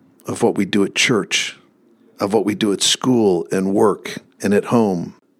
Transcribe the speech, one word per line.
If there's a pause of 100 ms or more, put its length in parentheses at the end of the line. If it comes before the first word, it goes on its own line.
(260)
of
what
we
do
at
church, (600)
of
what
we
do
at
school
and
work (240)
and
at
home. (260)